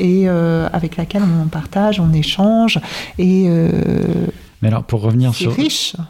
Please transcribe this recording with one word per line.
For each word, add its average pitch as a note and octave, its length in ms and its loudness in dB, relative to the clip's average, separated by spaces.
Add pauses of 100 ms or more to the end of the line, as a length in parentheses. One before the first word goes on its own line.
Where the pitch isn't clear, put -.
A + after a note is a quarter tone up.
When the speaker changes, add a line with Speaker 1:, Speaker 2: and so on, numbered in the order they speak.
Speaker 1:
et, F#3 280 2
euh, E3 440 0
avec E3 240 -4
laquelle F3+ 260 -2
on E3 240 2
partage, G3 540 -2
on D#3+ 120 4
échange G3+ 680 2 (380)
et, F#3 280 4
euh, E3 220 2 (920)
Speaker 2:
Mais A2 60 2
alors, A2 140 0
pour A2 200 -4
revenir A#2+ 300 2
Speaker 1:
c'est - 120 -4
Speaker 2:
sur, A#2 100 -2
Speaker 1:
riche. - 400 -4 (160)